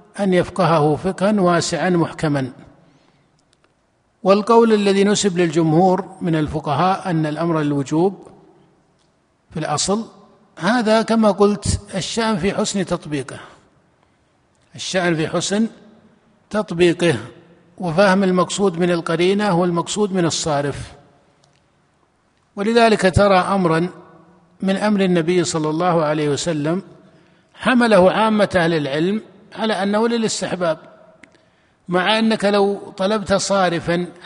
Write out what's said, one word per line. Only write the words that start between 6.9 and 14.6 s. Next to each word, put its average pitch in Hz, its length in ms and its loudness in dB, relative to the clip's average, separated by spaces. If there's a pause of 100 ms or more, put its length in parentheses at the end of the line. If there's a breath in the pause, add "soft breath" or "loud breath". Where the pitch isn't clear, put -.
أن 160 160 0
الأمر 160 340 -2
للوجوب 151 680 -2 (1200)
في 160 100 -8
الأصل، 156 460 -4 (520)
هذا 220 440 2
كما 220 280 2
قلت 202 500 2 (140)
الشأن 220 420 -2
في 175 180 -2
حسن 196 320 -4
تطبيقه، 147 540 -8 (1300)